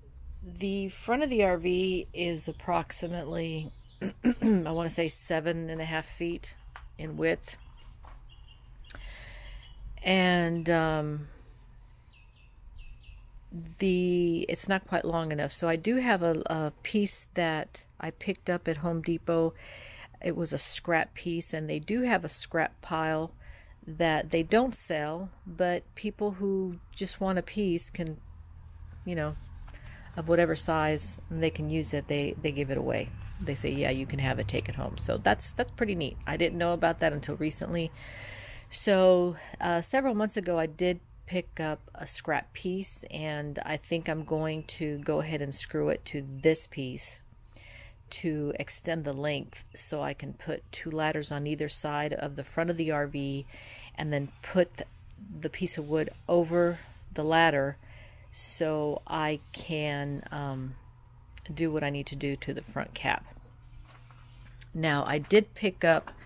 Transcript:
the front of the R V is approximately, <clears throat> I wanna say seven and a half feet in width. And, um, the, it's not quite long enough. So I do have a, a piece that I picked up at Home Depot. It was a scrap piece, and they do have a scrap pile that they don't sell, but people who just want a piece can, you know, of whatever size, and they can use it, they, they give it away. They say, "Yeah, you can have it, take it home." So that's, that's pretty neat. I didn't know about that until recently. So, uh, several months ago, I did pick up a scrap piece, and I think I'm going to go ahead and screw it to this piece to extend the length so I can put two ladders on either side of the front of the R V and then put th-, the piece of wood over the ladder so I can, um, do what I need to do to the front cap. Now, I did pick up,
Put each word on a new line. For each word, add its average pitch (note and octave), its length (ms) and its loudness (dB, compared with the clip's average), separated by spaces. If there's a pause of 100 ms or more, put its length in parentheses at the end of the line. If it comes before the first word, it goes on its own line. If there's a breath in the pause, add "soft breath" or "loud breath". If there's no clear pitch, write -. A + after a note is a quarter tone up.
(600)
the G3 300 0
front B3 340 0
of C#4+ 60 2
the A3+ 140 6
R F3+ 140 6
V F3+ 560 2
is E3+ 340 -2
approximately, E3 1200 -2 (160)
<clears throat> - 140 -16
I G3+ 720 4
wanna E3 180 0
say E3 200 0
seven E3 600 0
and D#3+ 120 -4
a D#3+ 40 -4
half D#3+ 200 -2
feet - 500 -6 (420)
in D#3 200 -8
width. D#3+ 400 0 (2500 loud breath)
And, F3 680 4
um, D#3 580 4 (2500 soft breath)
the, F3+ 720 4
it's - 180 -4
not F#3+ 200 0
quite - 180 0
long E3 260 0
enough. D3 200 -2
So - 160 -2
I E3 80 4
do G#3 220 2
have A#3 260 4
a, E3 240 4
a D#3 340 0
piece - 540 0
that D#3+ 500 -2 (140)
I E3 120 -6
picked - 380 -6
up F3 180 0
at D#3+ 100 0
Home E3 240 0
Depot. E3 520 2 (680 loud breath)
It F3 140 -2
was E3 180 -2
a C#3+ 40 0
scrap - 560 0
piece, E3+ 400 -4
and D#3 160 -4
they D3+ 100 0
do G#3+ 220 0
have A3 240 2
a D3 40 -4
scrap - 520 -2
pile D#3+ 500 0 (540 loud breath)
that D#3 460 2
they E3 100 4
don't A3+ 320 4
sell, D#3+ 560 -4 (160)
but F3 380 0 (120)
people G#3 360 -2
who F#3+ 480 -2 (160)
just - 260 -6
want F#3+ 160 2
a E3+ 60 0
piece F3+ 460 0
can, E3 280 -6 (880)
you F3+ 80 -4
know, D#3 220 0 (840 loud breath)
of D#3+ 100 -4
whatever E3 280 8
size, D#3 600 2 (120)
and D#3+ 120 -2
they D#3+ 80 6
can D3+ 200 -2
use D#3 240 0
it, C#3+ 140 0
they, C#3+ 340 2
they D3+ 100 0
give C#3 200 0
it C3+ 60 2
away. B2+ 320 0 (300)
They C#3+ 160 -2
say, C#3+ 160 -2
"Yeah, C#3 180 2
you C3 160 0
can C#3 140 -4
have C3 200 2
it, A2 80 -2
take - 220 0
it - 60 -4
home." C3 220 -4
So - 200 0
that's, - 340 2
that's - 200 -2
pretty G#3 240 0
neat. D3+ 300 -4
I D3 120 -2
didn't F3 200 2
know E3+ 160 4
about E3 260 2
that D#3+ 140 4
until D3 220 -4
recently. D#3+ 560 -2 (800 loud breath)
So, F#3 640 8 (260 loud breath)
uh, E3+ 200 2
several C4+ 340 2
months G#3+ 220 0
ago, F3+ 200 2
I D#3+ 80 4
did F3 340 2 (260)
pick F3+ 340 -4
up D#3 340 -2
a C#3+ 140 -10
scrap - 460 -2
piece, F#3 580 -4
and D3 540 -4
I D3+ 120 -4
think E3 300 -2
I'm D#3 160 -2
going D#3 400 -2
to D3+ 360 -4
go D3+ 200 0
ahead D#3 220 -2
and C#3 120 -4
screw D3 360 -2
it D3 160 0
to C#3 200 -6 (160)
this D#3+ 260 4
piece C3+ 540 -8 (880 loud breath)
to D3+ 500 -2
extend D#3+ 460 -4
the C#3+ 80 -2
length C#3+ 500 -2 (100)
so - 280 -4
I C#3+ 120 -2
can C#3 200 -10
put - 380 -8
two - 200 -8
ladders D#3 400 0
on D3 160 -2
either D3+ 220 -2
side D3 440 -2
of C#3+ 220 -4
the C#3+ 80 -8
front E3+ 260 -2
of E3 80 0
the D#3+ 140 0
R D3 160 2
V C#3 400 -4 (480 loud breath)
and D3+ 180 -2
then C#3+ 180 0 (120)
put - 340 4
th-, - 100 -8 (540)
the D#3+ 80 -2
piece - 300 -4
of D3 80 -6
wood D#3 240 2 (160)
over E3+ 500 6 (340 loud breath)
the D3+ 120 -4
ladder D3+ 540 6 (540 loud breath)
so D3+ 760 0
I D#3 320 0 (120)
can, D3 800 -2
um, C3+ 440 -6 (760)
do D#3+ 200 0
what D3+ 120 0
I C#3+ 60 2
need C#3+ 180 -2
to D3 80 -8
do C#3 200 -2
to - 180 -6
the B2 80 -6
front - 320 -6
cap. - 320 0 (1500 loud breath)
Now, D#3 320 2
I D3+ 140 0
did G3+ 360 6
pick G3 280 -2
up, E3 280 6 (140 loud breath)